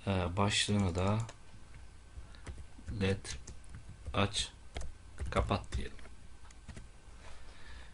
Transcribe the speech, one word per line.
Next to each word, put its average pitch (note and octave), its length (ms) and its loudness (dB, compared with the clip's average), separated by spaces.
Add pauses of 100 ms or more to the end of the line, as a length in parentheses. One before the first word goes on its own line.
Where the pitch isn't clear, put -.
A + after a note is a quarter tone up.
Ee, F2+ 300 4
başlığını G2+ 580 6
da G2 220 6 (1800)
led F#2+ 240 6 (880)
aç, - 380 4 (800)
kapat - 440 4
diyelim. - 220 -2 (2000)